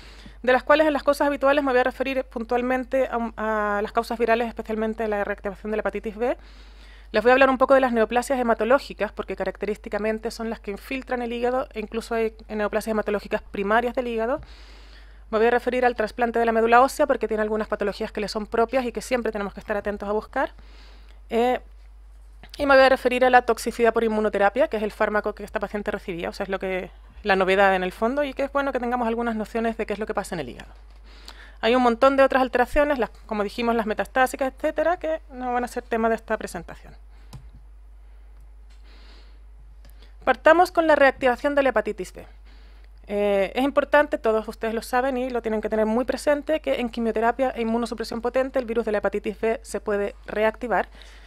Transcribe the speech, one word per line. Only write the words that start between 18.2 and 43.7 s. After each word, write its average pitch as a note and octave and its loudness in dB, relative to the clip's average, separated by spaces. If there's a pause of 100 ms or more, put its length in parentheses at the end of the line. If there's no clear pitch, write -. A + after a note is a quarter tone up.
le G3 -4
son G#3 -8
propias A3+ 0
y A#3+ -4
que G#3+ -8
siempre A#3 -2
tenemos G3+ -6
que - -14
estar G#3 -6
atentos G3+ -6
a G#3 -2
buscar. C4+ -4 (760)
Eh, A#3+ 0 (960)
y D4 -2
me C#4 6
voy C4 10
a C4 8
referir B3 2
a B3+ 6
la B3 8
toxicidad A3+ 0
por A3+ 0
inmunoterapia, G#3+ 2
que A3 -6
es G#3+ -4
el G#3 -4
fármaco G#3 -2
que G3+ -14
esta G3+ -8
paciente G3+ -6
recibía, F#3+ -8
o G#3+ -8
sea, G3+ -8
es F#3+ -8
lo F#3+ -4
que, F#3+ -6 (340)
la G3 2
novedad F#3+ 4
en F#3 0
el F3+ -4
fondo, C4 -2
y C4+ -6
que C#4 -4
es C#4 -4
bueno C#4 -2
que C4 -4
tengamos B3 -2
algunas A#3 -4
nociones A3+ -4
de G#3+ -6
qué G#3+ -6
es G3 -8
lo G#3+ -6
que G#3+ -8
pasa G3+ -6
en E3+ -6
el C3 -8
hígado. - -18 (880)
Hay A#3 4
un B3+ 4
montón B3 4
de C4+ 8
otras C4 4
alteraciones, C4 2
las, G#3+ -2 (160)
como G#3 -2
dijimos, A#3 -2
las A3+ 0
metastásicas, C4 -2
etcétera, D#4 -2
que D#4+ -6 (100)
no B3+ -6
van B3 0
a A#3+ -4
ser A#3+ -8
tema A3+ 0
de A3+ 2
esta A3 -6
presentación. - -14 (3250)
Partamos D#4+ 4
con E4 0
la D4+ 6
reactivación C4+ 2
de C#4 4
la C4 2
hepatitis G#3+ -4
B. - -18 (800)
Eh, G3+ 2
es B3+ 0
importante, D4 4